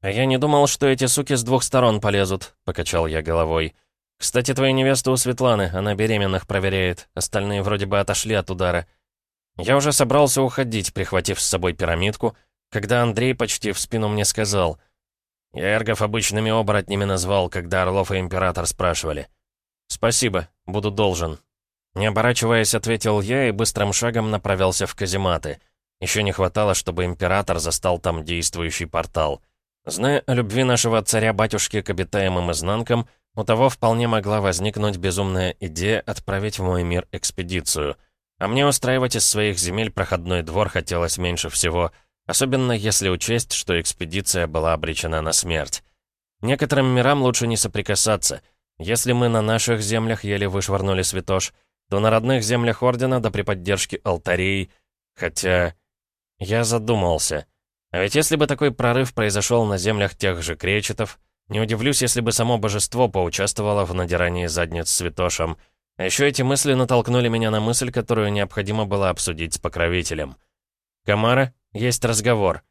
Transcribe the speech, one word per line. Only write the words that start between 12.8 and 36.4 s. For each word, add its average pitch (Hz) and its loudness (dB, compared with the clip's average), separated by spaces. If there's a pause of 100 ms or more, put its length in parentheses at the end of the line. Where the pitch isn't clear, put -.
Андрей 120 0
почти 107 -2
в - -4
спину 110 -2
мне 104 0
сказал: 98 0 (760)
«Я 85 -4
эргов 107 0
обычными 107 0
оборотнями 101 0
назвал, 95 0
когда 92 -2
Орлов 92 0
и 95 0
Император 90 -2
спрашивали». 80 -2 (600)
«Спасибо, 110 0 (160)
буду 101 -2
должен». 90 0 (560)
Не 101 -2
оборачиваясь, 113 2
ответил 110 0
я 123 0
и - -2
быстрым 101 0
шагом 113 0
направился 95 0
в - -8
казематы. 90 -2 (400)
Еще 92 -2
не 101 2
хватало, 98 0
чтобы 90 -2
Император 90 0
застал 85 -2
там 82 -2
действующий 85 -4
портал. 78 -2 (420)
Зная 120 0
о 131 0
любви 120 0
нашего 120 2
царя-батюшки 107 0
к - -10
обитаемым 92 0
изнанкам, 113 0 (260)
у 110 -6
того 117 4
вполне 117 2
могла 107 0
возникнуть 101 0
безумная 92 -2
идея 92 -2
отправить 101 -6